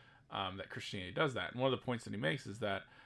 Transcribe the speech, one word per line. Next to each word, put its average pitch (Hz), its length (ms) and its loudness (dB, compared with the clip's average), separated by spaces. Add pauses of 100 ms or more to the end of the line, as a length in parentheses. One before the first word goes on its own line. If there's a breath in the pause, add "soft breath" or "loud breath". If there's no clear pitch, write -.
(320 loud breath)
um, 98 260 0
that 98 120 -6
Christianity 98 420 -4
does 143 220 2
that. 92 180 0
And 123 100 -2
one 131 120 6
of 120 60 2
the - 40 -12
points 120 200 0
that 107 100 -6
he 101 60 -2
makes 147 260 2
is 107 140 -6
that, 98 240 2 (220 loud breath)